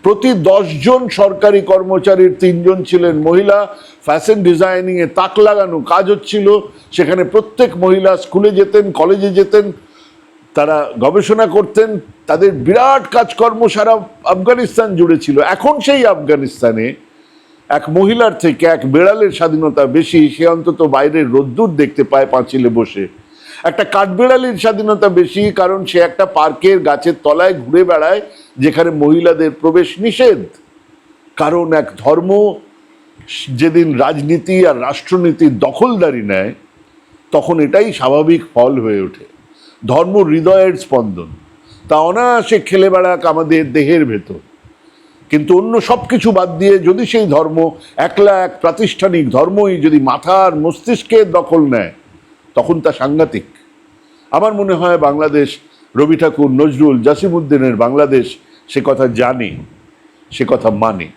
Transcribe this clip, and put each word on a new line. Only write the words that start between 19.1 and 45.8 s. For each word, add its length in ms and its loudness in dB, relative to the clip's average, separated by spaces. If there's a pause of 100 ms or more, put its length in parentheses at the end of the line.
স্বাধীনতা 540 0
বেশি, 440 2
সে 180 -2
অন্তত 340 -2
বাইরের 480 0
রোদ্দুর 460 0
দেখতে 280 0
পায় 220 2
পাঁচিলে 440 -2
বসে। 380 -4 (560)
একটা 200 -2
কাঠবেড়ালির 720 0
স্বাধীনতা 520 0
বেশি, 420 0
কারণ 340 -2
সে 140 -2
একটা 260 2
পার্কের 540 0
গাছের 340 -2 (100)
তলায় 300 2
ঘুরে 300 0
বেড়ায়, 380 0 (360)
যেখানে 320 0
মহিলাদের 640 2
প্রবেশ 480 0
নিষেধ। 440 2 (920)
কারণ 380 -2
এক 240 0
ধর্ম 580 0 (920)
যেদিন 480 0
রাজনীতি 680 0
আর 140 0
রাষ্ট্রনীতির 800 0
দখলদারি 640 -2
নেয়, 320 -4 (800)
তখন 280 0
এটাই 340 0
স্বাভাবিক 480 0 (120)
ফল 280 2
হয়ে 200 -2
ওঠে। 240 -12 (600)
ধর্ম 380 2
হৃদয়ের 500 2
স্পন্দন, 540 -4 (640)
তা 80 2
অনায়াসে 600 0
খেলে 300 2
বেড়াক 360 0
আমাদের 480 0
দেহের 320 2
ভেতর, 340 -8 (880)
কিন্তু 280 2
অন্য 240 0